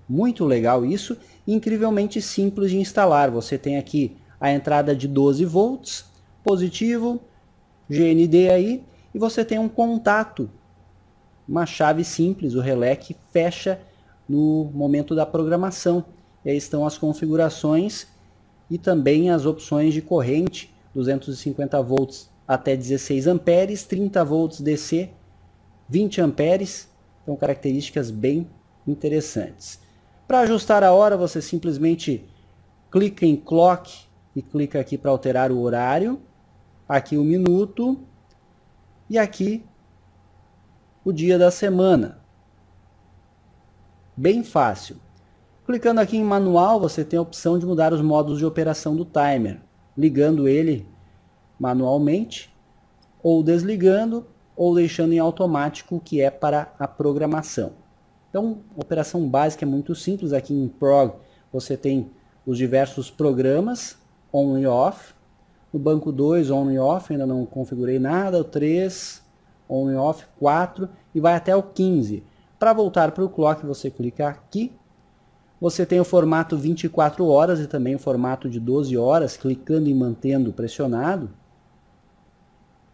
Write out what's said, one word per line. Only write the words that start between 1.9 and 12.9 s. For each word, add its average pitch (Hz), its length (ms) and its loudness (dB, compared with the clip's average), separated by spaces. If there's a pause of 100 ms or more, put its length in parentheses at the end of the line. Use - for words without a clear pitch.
simples 196 500 -2
de 185 60 0
instalar. 185 540 2
Você 117 260 -4
tem 139 220 -4
aqui 135 360 -4 (240)
a 139 140 0
entrada 147 420 0
de 131 140 -4
doze 139 380 2
volts, 214 580 -2 (400)
positivo, 226 720 -2 (680)
G 156 200 2
N 165 200 4
D 180 220 6
aí, 208 340 2 (300)
e 220 40 -8
você 226 240 -2
tem 220 160 -4
um 220 120 -2
contato, 220 800 -2 (1000)
uma 165 160 -2
chave 156 400 0
simples, 165 500 -2
o 127 60 0
relé 127 340 0